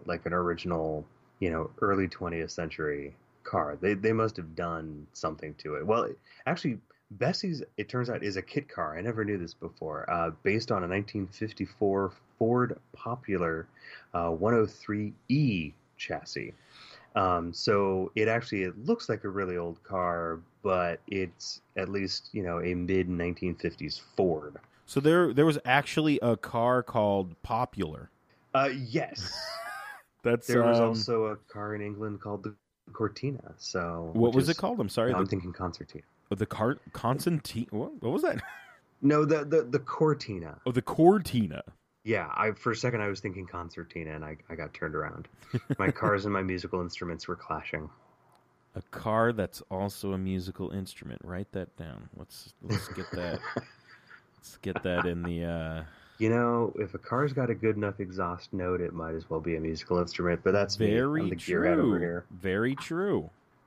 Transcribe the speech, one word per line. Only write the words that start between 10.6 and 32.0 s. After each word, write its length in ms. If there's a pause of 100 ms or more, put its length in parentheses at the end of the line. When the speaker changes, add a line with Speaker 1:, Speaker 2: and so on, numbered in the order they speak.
Speaker 1:
on 100
a 60
nineteen 380
fifty-four 840 (260)
Ford 400 (140)
Popular, 720 (480)
uh, 160
one 260
oh 100
three 480 (160)
E 420 (240)
chassis. 580 (640)
Um, 360
so 640
it 120
actually, 340
it 240
looks 240
like 140
a 60
really 280
old 260
car, 560 (220)
but 460
it's 540 (140)
at 140
least, 420
you 120
know, 180
a 140
mid 340
nineteen 460
fifties 440 (160)
Ford. 420 (280)
Speaker 2:
So 140
there, 340
there 120
was 200
actually 560
a 160
car 460
called 580
Popular. 680 (440)
Speaker 1:
Uh, 220
yes. 580 (460)
Speaker 2:
<laughs> 440
That's, 240
Speaker 1:
There 160
was 160
Speaker 2:
um, 100
Speaker 1:
also 360
a 100 (160)
car 240
in 60
England 400